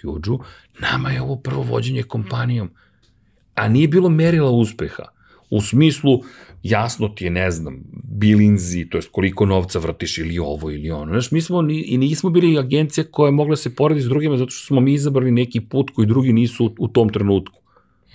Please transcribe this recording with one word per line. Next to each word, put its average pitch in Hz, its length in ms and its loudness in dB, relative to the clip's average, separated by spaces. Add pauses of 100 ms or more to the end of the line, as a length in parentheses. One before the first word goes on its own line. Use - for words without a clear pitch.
Huge-u, 78 380 -6 (400)
nama 131 300 -4
je 127 120 -4
ovo 131 140 -6
prvo 135 260 -6
vođenje 120 400 -2
kompanijom. 113 680 -4 (840)
A 107 140 -2
nije 139 200 4
bilo 180 200 4
merila 160 420 4
uspeha. - 520 0 (480)
U 110 100 2
smislu, 139 600 4 (420)
jasno 107 460 -2
ti 104 160 -10
je, 87 60 -2
ne 90 200 0
znam, 76 280 -8 (260)
bilinzi, 104 800 4
to 85 140 -6
jest - 120 -6
koliko 95 360 0
novca 92 320 0
vrtiš 82 400 -6
ili 82 200 -6
ovo 76 320 -6
ili 73 200 -8
ono. 76 220 -8
Znaš, 120 180 -2
mi 160 100 0
smo 175 220 -2
ni-, 156 200 -2
i 123 160 -2
nismo 151 320 0
bili 165 280 4
agencija 147 460 0
koja 147 240 2
je 143 40 2
mogla 147 240 2
se 123 180 -6
porediti 147 300 0
s 120 40 -2
drugima 147 280 0
zato 123 140 -2
što - 160 -12
smo 135 140 2
mi 135 120 4
izabrali 139 380 0
neki 123 300 0
put 139 300 -2
koji 113 160 0
drugi 127 260 2
nisu 117 340 2
u, 110 120 -4
u 120 100 -2
tom 113 200 4
trenutku. 101 520 -2 (540)